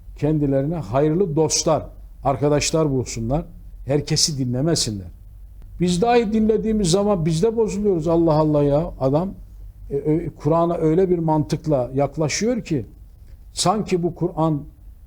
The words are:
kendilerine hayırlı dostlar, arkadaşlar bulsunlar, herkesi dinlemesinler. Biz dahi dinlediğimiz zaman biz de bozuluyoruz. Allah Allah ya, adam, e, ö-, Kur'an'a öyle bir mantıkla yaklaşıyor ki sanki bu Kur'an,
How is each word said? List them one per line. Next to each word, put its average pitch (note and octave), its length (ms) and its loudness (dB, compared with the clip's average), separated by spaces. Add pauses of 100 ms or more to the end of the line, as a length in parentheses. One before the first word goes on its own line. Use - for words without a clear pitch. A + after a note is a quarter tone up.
(180)
kendilerine D3 580 0
hayırlı D#3 600 0
dostlar, D3+ 500 2 (380)
arkadaşlar D3 680 2
bulsunlar, B2+ 540 -2 (400)
herkesi D3 520 0
dinlemesinler. B2 720 -2 (720)
Biz F3 220 2
dahi A#3 320 4
dinlediğimiz G#3+ 580 2
zaman G3+ 340 2
biz E3 180 0
de A3+ 140 2
bozuluyoruz. G3 500 0
Allah E3 260 4
Allah D3+ 300 4
ya, D3 360 2
adam, D3 300 2 (600)
e, - 60 -4
ö-, D3+ 400 0
Kur'an'a E3+ 420 2
öyle E3 320 2
bir F3 100 2
mantıkla D3+ 760 0
yaklaşıyor D#3+ 680 0
ki C3 220 -4 (680)
sanki F#3 500 0
bu E3+ 120 -2
Kur'an, D#3+ 480 -2 (440)